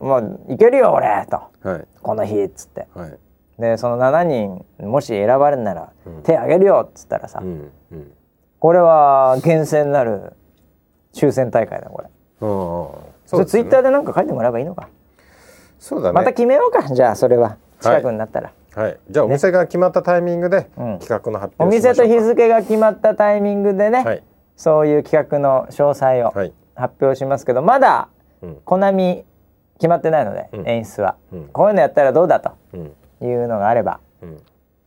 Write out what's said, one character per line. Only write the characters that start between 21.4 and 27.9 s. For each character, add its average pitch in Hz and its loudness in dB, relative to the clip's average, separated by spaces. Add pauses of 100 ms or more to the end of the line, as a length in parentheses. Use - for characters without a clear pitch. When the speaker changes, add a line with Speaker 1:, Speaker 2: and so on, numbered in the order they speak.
Speaker 2:
表 202 2
し - -4
ま 247 4
し - 0
ょ 240 6
う - -
か。 - -
Speaker 1:
お - 2
店 226 4
と 233 4
日 - -
付 233 2
が 226 4
決 220 -2
ま 214 2
っ 190 -8
た 214 2
タ 208 2
イ 208 -2
ミ 202 -2
ン 202 -4
グ 202 0
で 208 2
ね、 247 0
Speaker 2:
は 233 -2
い。 95 -6 (340)
Speaker 1:
そ 156 2
う 151 2
い 147 2
う 147 -2
企 151 0
画 147 -2
の 135 0
詳 143 0
細 131 0
を 110 -2
Speaker 2:
は 101 -4
い。 85 -10 (220)
Speaker 1:
発 123 -8
表 135 0
し 135 -8
ま 135 -2
す - -12
け 123 0
ど、 127 0
ま 240 2
だ、 202 2 (320)